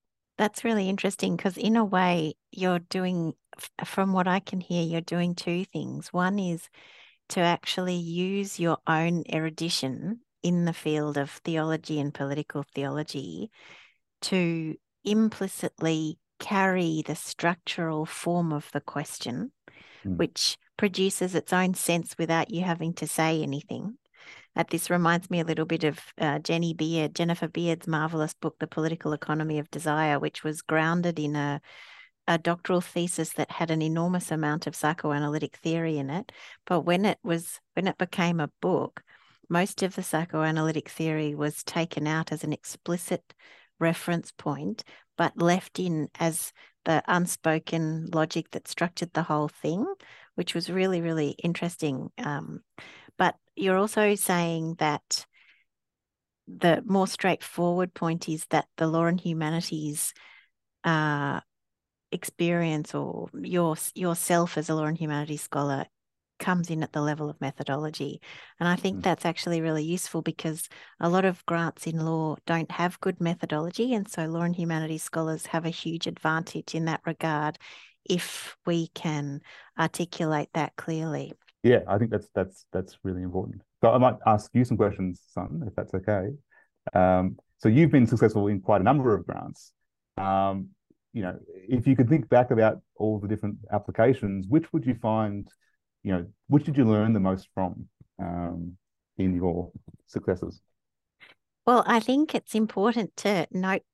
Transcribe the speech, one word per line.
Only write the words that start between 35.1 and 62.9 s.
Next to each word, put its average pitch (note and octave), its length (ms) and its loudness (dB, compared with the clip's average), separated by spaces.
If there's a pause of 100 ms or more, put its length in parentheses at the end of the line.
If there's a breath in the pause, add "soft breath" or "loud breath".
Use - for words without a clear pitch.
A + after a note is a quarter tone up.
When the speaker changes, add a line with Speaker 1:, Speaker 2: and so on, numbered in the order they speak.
Speaker 1:
theory D#3+ 400 -2
in C3+ 120 -4
it. E3 220 -6 (340 loud breath)
But E3+ 160 0
when F3+ 240 2
it - 180 0
was, E3+ 360 -4 (140)
when F#3 140 0
it - 100 -2
became F3 420 0
a D3 120 -2 (100)
book, - 420 -2 (460 soft breath)
most F3+ 340 0
of F#3+ 120 -2
the F#3 80 -6
psychoanalytic D#3 840 0
theory D#3 460 -2
was D3 280 -4
taken E3 440 -2
out D#3+ 240 -2
as D#3 120 -6
an D#3 100 -4
explicit - 800 -6 (460 soft breath)
reference E3 520 -2
point, D#3 520 -6 (340 loud breath)
but E3+ 240 2
left F3 380 2
in E3 300 -2 (100)
as E3 320 -2 (340 soft breath)
the D#3+ 220 2
unspoken E3 1040 0
logic D#3+ 400 -2
that - 160 -10
structured - 460 -4
the D#3+ 100 0
whole D3+ 240 0
thing, F3 380 -4 (500 loud breath)
which F3 180 -4
was E3+ 160 -4
really, F#3 320 0
really D#3+ 280 0 (140)
interesting. E3+ 760 -2
Um, - 440 -6 (560 loud breath)
but F#3 180 4 (200)
you're F#3+ 220 2
also G#3 380 2
saying E3 640 0
that - 460 -2 (1200 soft breath)
the F3 380 2
more F#3+ 220 2
straightforward F3 840 0
point E3 340 -2
is D#3+ 220 -4
that D3+ 180 2 (100)
the D#3+ 100 2
law E3 180 4
and F3 140 2
humanities, D#3+ 920 -4 (720 soft breath)
uh, D3+ 560 2 (720)
experience E3+ 800 0